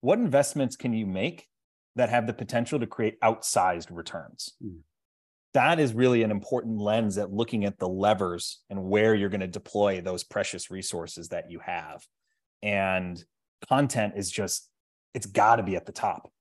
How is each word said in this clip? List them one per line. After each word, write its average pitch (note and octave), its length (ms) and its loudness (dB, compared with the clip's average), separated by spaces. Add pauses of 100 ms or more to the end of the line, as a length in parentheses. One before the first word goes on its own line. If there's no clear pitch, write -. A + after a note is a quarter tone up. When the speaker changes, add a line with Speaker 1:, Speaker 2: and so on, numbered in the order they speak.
Speaker 1:
What F3 180 4
investments C#3 560 2
can A#2+ 180 -4
you A2 120 -2
make G2 420 -4 (480)
that - 140 4
have A#2 180 2
the A#2 60 -2
potential A#2+ 460 -2
to A#2 60 -2
create A2 360 -2
outsized F#2 720 2
returns? - 600 -12 (120)
Speaker 2:
Mm. F2+ 160 -12 (760)
Speaker 1:
That D3+ 260 4
is C3+ 140 2
really B2 300 4
an G#2+ 80 2
important A2 500 -4
lens G#2 360 0
at G2+ 140 -4
looking A2 320 -2
at G2 160 -4
the F#2 80 -2
levers F#2+ 720 0 (100)
and G2 140 -8
where G#2+ 320 4
you're G2+ 140 2
gonna F#2+ 180 -4
deploy G2 540 -2
those F2+ 240 -6
precious - 440 -6
resources F2 600 -10
that F2 200 -8
you E2+ 100 -14
have. E2+ 460 -10 (560)
And F#2 600 0 (460)
content B2 480 2
is G2+ 120 -6
just, - 400 -6 (440)
it's A2 140 -8
gotta G#2+ 360 4
be F#2 140 -2
at - 80 -6
the - 80 -14
top. F#2 360 -6 (120)